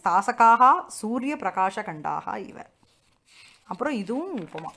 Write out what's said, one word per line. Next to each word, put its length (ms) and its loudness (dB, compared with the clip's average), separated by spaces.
ஸ்தாசகாக 840 6
சூரிய 480 -6
பிரகாச 480 -4
கண்டாக 560 -8
இவ. 260 -16
அப்புறம் 300 -6
இதுவும் 440 -8
உபமா, 400 -12